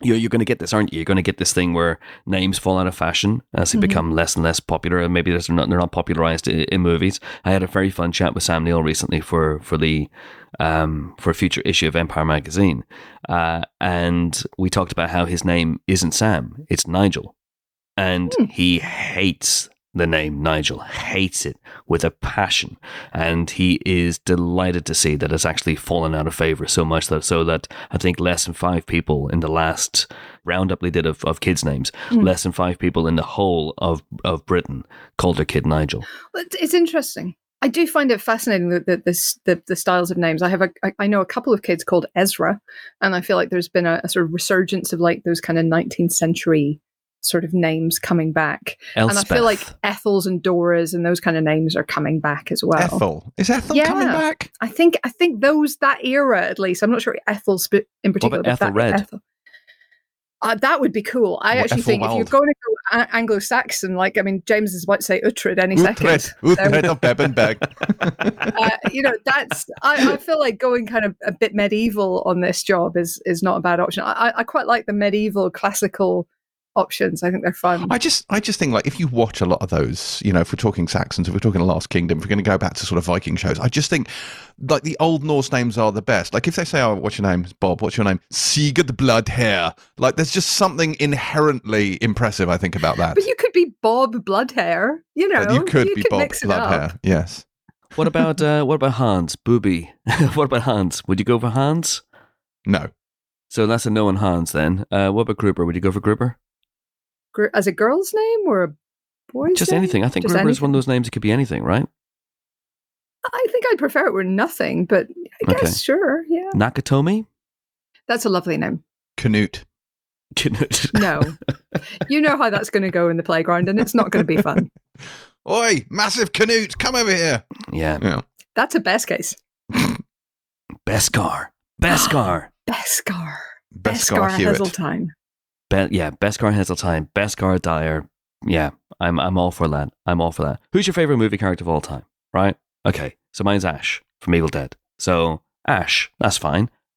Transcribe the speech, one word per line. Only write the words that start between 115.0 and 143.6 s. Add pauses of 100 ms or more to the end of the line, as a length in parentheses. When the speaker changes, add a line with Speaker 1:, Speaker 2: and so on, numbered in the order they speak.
Speaker 2:
I
Speaker 1:
Okay.
Speaker 2:
guess,
sure,
yeah.
Speaker 1:
Nakatomi? (840)
Speaker 2:
That's
a
lovely
name. (320)
Speaker 3:
Canute. (720)
Speaker 1:
Canute.
<laughs>
Speaker 2:
No. (880)
You
know
how
that's
gonna
go
in
the
playground,
and
it's
not
gonna
be
fun. (400)
Speaker 3:
<laughs>
"Oi,
massive
Canute,
come
over
here." (280)
Speaker 1:
Yeah.
Speaker 3:
Yeah. (360)
Speaker 2:
That's
a
best
case. (1500)
Speaker 1:
Beskar. (320)
Beskar. (100)
Speaker 2:
<gasps>
Beskar. (380)
Speaker 3:
Beskar
Speaker 2:
Beskar
Speaker 3:
Hewitt.
Speaker 2:
Heseltine. (600)
Speaker 1:
Be-,
yeah,
Beskar
Heseltine,
Beskar
Dyer. (360)
Yeah, (300)
I'm,
I'm
all
for
that. (160)
I'm
all
for
that. (120)
Who's
your
favorite
movie
character
of
all
time? (300)
Right? (300)
Okay, (160)
so
mine's